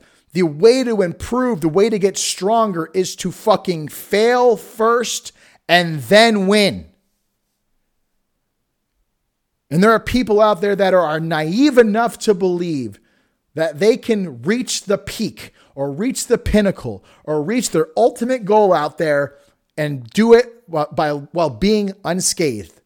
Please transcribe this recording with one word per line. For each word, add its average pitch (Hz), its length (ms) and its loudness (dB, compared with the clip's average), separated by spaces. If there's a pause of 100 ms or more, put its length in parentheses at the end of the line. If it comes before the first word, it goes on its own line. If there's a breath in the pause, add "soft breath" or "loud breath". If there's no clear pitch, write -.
(340 soft breath)
the 180 80 2
way 208 420 4
to 220 160 -2
improve, 214 600 -4
the 165 80 0
way 196 180 2
to 220 100 -2
get 190 200 -2
stronger 202 720 -2
is 185 240 -4
to - 160 -8
fucking 180 560 -2
fail 240 720 0
first - 760 -4 (340 soft breath)
and 170 360 0
then 208 440 4
win. 185 420 0 (2750)
And 165 120 2
there 226 100 6
are 214 60 2
people 214 440 0
out 208 180 2
there 202 160 -2
that 190 160 0
are, 180 80 4
are 160 200 -2
naive 170 580 0
enough 233 400 2
to 214 160 0
believe 170 680 -4 (540)
that 151 240 -4
they 220 180 4
can 180 460 -4
reach 214 420 -4
the - 140 -2
peak - 560 -10 (200 soft breath)
or 139 160 -6
reach 208 360 -6
the 233 100 0
pinnacle 180 680 0 (220 soft breath)
or 151 180 -2
reach 208 280 -2
their 160 260 0
ultimate 233 480 0
goal 202 300 4
out 151 240 -4
there 143 400 -2 (380 soft breath)
and 143 340 -6
do 226 220 4
it 233 340 4
while, 151 260 -4
by, 151 180 -2
while 147 400 -4
being 196 420 0 (120)
unscathed. 147 800 -4